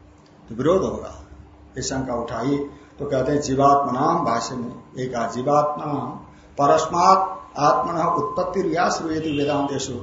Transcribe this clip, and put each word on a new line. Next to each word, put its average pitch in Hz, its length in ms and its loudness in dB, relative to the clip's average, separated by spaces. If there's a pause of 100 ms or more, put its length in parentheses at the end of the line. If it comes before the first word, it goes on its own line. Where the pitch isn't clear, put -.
(500)
तो 117 60 -10
विरोध 160 260 2
होगा, - 440 -8 (520)
ये 127 60 -6
शंका 131 320 -4
उठाई। 120 420 -2 (420)
तो 139 60 -6
कहते 143 260 0
हैं 143 100 2
जीवात्मा 135 500 4
नाम, 151 340 0
भाष्य 117 300 -2
में 120 160 -8 (260)
एक, 120 340 -4
"जीवात्मा 147 540 0
नाम 143 240 -4 (520)
परस्मात् 180 840 4 (160)
आत्मनः 160 440 2
उत्पत्ति 170 760 -2
या 175 120 2
श्रूयते 156 480 -2
वेदांतेषु", 139 640 -2